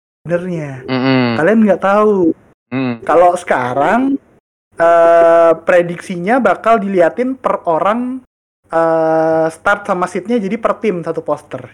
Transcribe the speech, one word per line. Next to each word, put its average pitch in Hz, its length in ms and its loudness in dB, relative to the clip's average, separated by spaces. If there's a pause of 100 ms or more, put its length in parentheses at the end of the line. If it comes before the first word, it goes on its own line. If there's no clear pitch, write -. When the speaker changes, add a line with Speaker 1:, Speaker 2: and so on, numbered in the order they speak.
(200)
Speaker 1:
sebenarnya. 160 640 -6
Speaker 2:
Mm-mm. 131 400 -2 (100)
Speaker 1:
Kalian 185 280 2
nggak 190 200 2
tahu. 196 540 2 (320)
Speaker 2:
Mm. 123 320 -6
Speaker 1:
Kalau 170 340 4
sekarang, 175 840 -2 (580)
eh, 170 840 4
prediksinya 175 800 -2
bakal 220 400 0
diliatin 196 560 0
per 196 320 -6
orang, 226 560 -2 (480)
eh, 160 800 0
start 202 380 -4
sama 180 180 -2
seatnya, 196 320 -4
jadi 196 180 -4
per 214 220 -2
tim 190 240 -4
satu 160 220 -8
poster. - 520 -10